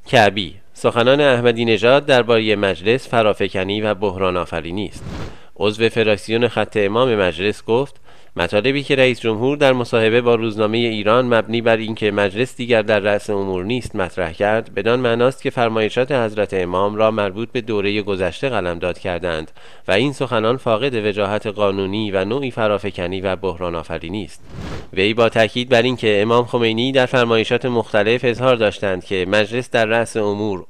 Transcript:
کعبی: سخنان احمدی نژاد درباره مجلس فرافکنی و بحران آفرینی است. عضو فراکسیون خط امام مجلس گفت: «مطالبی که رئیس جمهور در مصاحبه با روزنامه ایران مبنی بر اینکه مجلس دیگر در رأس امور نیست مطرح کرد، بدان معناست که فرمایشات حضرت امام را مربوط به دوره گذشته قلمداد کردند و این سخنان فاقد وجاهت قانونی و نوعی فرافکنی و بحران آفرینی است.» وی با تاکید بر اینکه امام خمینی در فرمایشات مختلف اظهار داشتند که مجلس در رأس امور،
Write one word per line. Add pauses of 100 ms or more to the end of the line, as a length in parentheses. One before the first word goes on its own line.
کعبی: (200)
سخنان
احمدی
نژاد
درباره
مجلس
فرافکنی
و
بحران
آفرینی
است. (520)
عضو
فراکسیون
خط
امام
مجلس
گفت: (360)
«مطالبی
که
رئیس
جمهور
در
مصاحبه
با
روزنامه
ایران
مبنی
بر
اینکه
مجلس
دیگر
در
رأس
امور
نیست
مطرح
کرد،
بدان
معناست
که
فرمایشات
حضرت
امام
را
مربوط
به
دوره
گذشته
قلمداد
کردند (380)
و
این
سخنان
فاقد
وجاهت
قانونی
و
نوعی
فرافکنی
و
بحران
آفرینی
است.» (500)
وی
با
تاکید
بر
اینکه
امام
خمینی
در
فرمایشات
مختلف
اظهار
داشتند
که
مجلس
در
رأس
امور،